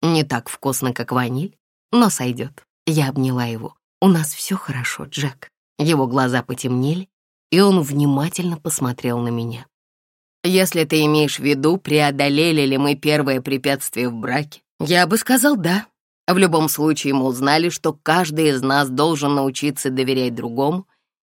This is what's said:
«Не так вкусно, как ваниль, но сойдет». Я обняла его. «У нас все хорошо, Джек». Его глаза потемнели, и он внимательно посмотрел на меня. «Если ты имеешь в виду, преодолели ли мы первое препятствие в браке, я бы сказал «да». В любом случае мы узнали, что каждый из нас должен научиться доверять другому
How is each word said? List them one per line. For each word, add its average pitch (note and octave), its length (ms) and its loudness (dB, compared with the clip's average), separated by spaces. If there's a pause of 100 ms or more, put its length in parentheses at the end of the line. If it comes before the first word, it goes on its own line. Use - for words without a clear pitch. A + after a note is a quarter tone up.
«Не D#3+ 220 2
так C3 260 -4
вкусно, C3 440 -4
как A#2+ 200 -6
ваниль, B2+ 440 -2 (340)
но A#3 180 4
сойдет». B2 540 -6 (220)
Я D3+ 240 0
обняла C3 360 -2
его. A#2 300 -10 (260)
«У F#3+ 60 4
нас D#3+ 260 2
все - 240 -6
хорошо, B2+ 480 -8
Джек». C3+ 440 -8 (300)
Его D3 260 2
глаза B2+ 380 0
потемнели, C3 640 -4 (420)
и F3 120 4
он F#3+ 200 6
внимательно D3 760 0
посмотрел B2 600 -4
на A#2+ 100 -4
меня. A#2 360 -6 (840)
«Если F#3 360 2
ты D#3 220 2
имеешь D3+ 340 2
в - 40 -6
виду, D3 340 2
преодолели D3 880 2
ли C3+ 100 2
мы C#3+ 160 2
первое C#3 480 0
препятствие C3+ 680 -4
в A#2+ 40 -6
браке, B2 480 -6 (180)
я F3 280 4
бы G3+ 100 2
сказал C4 380 2
«да». F#3 320 -2 (400)
В F3+ 100 2
любом D#3+ 320 4
случае D3 460 0
мы C3 100 0
узнали, C#3+ 440 2
что D#3+ 240 -4
каждый D#3 560 0
из C3+ 120 0
нас C3+ 300 2
должен C#3+ 420 0
научиться C#3+ 560 -2
доверять B2+ 460 -2
другому C3+ 520 -4 (380)